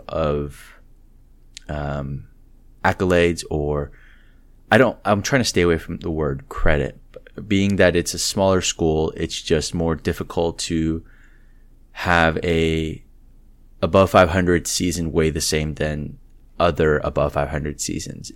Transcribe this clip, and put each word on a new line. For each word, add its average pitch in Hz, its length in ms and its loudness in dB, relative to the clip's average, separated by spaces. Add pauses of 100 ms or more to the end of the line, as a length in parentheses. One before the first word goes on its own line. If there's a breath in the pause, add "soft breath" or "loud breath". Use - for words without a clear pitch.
of, 73 720 -4 (880)
um, 71 600 -6 (560)
accolades 87 680 2
or, 73 400 -4 (800 soft breath)
I 107 60 6
don't, 120 300 4
I'm 101 160 2
trying 135 180 0
to 113 80 0
stay 90 140 2
away 85 160 4
from - 200 -10
the 87 120 -6
word 76 400 -4
credit. - 500 0 (480)
Being 101 280 2
that 90 200 4
it's 85 180 -2
a 85 60 -8
smaller 95 400 2
school, 78 560 0
it's - 240 -6
just - 340 0
more 82 220 0
difficult 82 640 -4
to 82 420 -2 (880 soft breath)
have 82 520 2
a 80 580 0 (800)
above 92 300 4
five 92 180 8
hundred 87 400 2
season 85 440 -4
weigh 80 180 2
the 78 100 -4
same 76 340 -2
than 76 440 -6 (420)
other 78 380 2
above 73 340 -2
five 71 160 -2
hundred 73 320 -6
seasons, - 560 -8